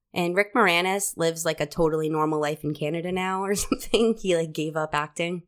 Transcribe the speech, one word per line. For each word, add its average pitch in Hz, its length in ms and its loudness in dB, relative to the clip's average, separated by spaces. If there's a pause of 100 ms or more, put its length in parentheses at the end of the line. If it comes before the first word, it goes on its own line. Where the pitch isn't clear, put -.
(140)
and 175 220 0
Rick - 180 -10
Moranis 190 640 2
lives, 165 280 0
like, 160 140 0
a 156 60 -2
totally 156 440 0
normal 156 300 2
life 151 240 -2
in 151 100 -2
Canada 165 380 -4
now 190 320 -2
or 202 120 0
<laughs> - 0 -
something. 226 600 2
He, 180 200 0
like, 165 180 0
gave 156 220 -2
up 156 180 -2
acting. 170 540 -2